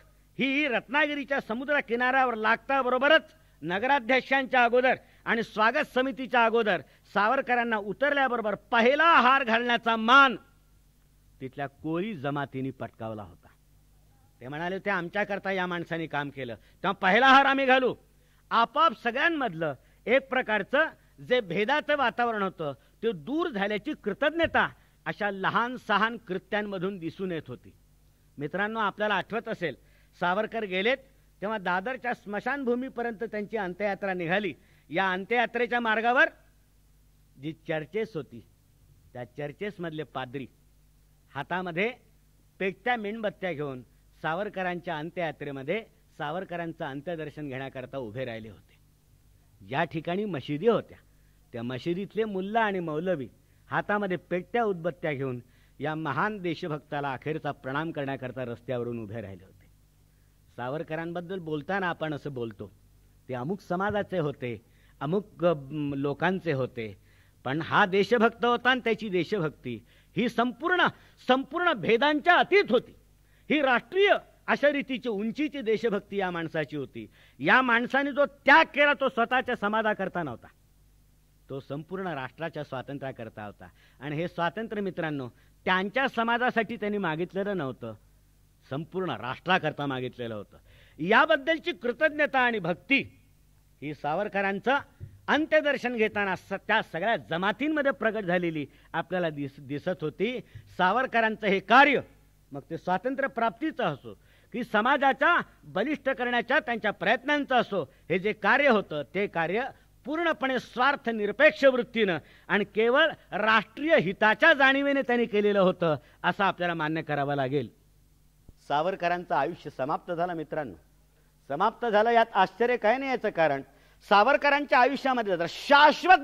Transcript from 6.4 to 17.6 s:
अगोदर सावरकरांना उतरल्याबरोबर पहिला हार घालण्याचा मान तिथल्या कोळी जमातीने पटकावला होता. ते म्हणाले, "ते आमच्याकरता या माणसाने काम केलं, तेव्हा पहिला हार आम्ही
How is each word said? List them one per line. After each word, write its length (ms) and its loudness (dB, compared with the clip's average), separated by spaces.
अगोदर 360 2
सावरकरांना 640 0
उतरल्याबरोबर 800 0
पहिला 580 4
हार 300 6
घालण्याचा 520 0
मान 400 8
तिथल्या 260 -8
कोळी 480 -6
जमातीने 560 -6
पटकावला 520 -10
होता. 240 -20
ते 60 -14
म्हणाले, 320 -6
"ते 100 -6
आमच्याकरता 640 -2
या 140 0
माणसाने 420 -4
काम 220 -4
केलं, 260 -10
तेव्हा 360 -6
पहिला 360 4
हार 180 8
आम्ही 200 2